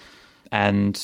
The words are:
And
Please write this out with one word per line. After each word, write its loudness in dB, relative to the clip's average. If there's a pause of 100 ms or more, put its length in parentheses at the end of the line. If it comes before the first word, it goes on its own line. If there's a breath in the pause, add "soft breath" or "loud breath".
(520 soft breath)
And 0